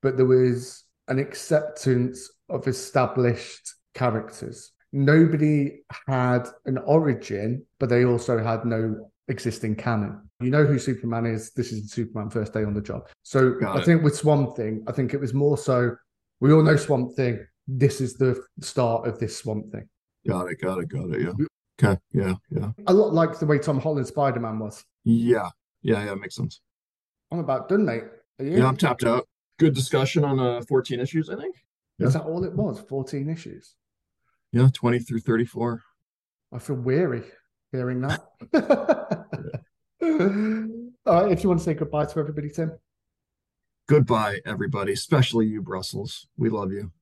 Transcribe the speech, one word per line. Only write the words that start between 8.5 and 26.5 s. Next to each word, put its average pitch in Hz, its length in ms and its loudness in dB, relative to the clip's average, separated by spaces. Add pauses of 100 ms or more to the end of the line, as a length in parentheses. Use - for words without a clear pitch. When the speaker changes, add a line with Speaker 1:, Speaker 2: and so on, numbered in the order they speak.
Speaker 1:
no 113 440 -2 (180)
existing 110 480 -4
canon. 107 460 -4 (180)
You 123 100 -2
know 147 160 6
who 139 140 4
Superman 117 460 -2
is. 110 260 -4
This 120 200 -4
is 104 200 -10
Superman 107 380 -6
first 107 240 -4
day 107 100 -2
on 104 100 -2
the 104 80 -2
job. 110 260 -10 (160)
So 131 360 4
Speaker 2:
Got 101 180 0
Speaker 1:
I - 40 2
Speaker 2:
it. - 40 0
Speaker 1:
think 165 180 6
with 147 120 4
Swamp 143 400 2
Thing, 110 320 -6
I 127 60 -6
think 127 200 -2
it 143 60 -2
was 123 140 -4
more 143 240 2
so, 120 380 0 (440)
we 135 140 6
all 156 100 8
know 156 140 6
Swamp 127 380 0
Thing. 120 300 -2 (220)
This 131 340 2
is 123 140 -4
the 131 260 0 (200)
start 117 460 0
of 107 120 -6
this - 180 -6
Swamp 107 340 -6
Thing. 107 160 -14 (400)
Speaker 2:
Got 90 240 -2
it, 80 100 -10
got 92 180 -2
it, 82 100 -6
got 78 220 -8
it, 76 100 -4
yeah. 87 160 -4
Speaker 1:
Yeah. 147 80 -2 (340)
Speaker 2:
Okay, 98 200 2 (120)
yeah, 95 220 -2 (160)
yeah. 101 220 -6 (160)
Speaker 1:
A 185 60 4
lot 190 200 4
like 160 260 0
the 160 60 -2
way 151 140 2
Tom 143 200 -2
Holland's 143 300 -4
Spider-Man 117 480 -2
was. 107 260 -10 (200)
Speaker 2:
Yeah, 113 460 2 (340)
yeah, 104 220 0
yeah, 101 100 -6
makes 98 200 -14
sense. - 240 -8 (720)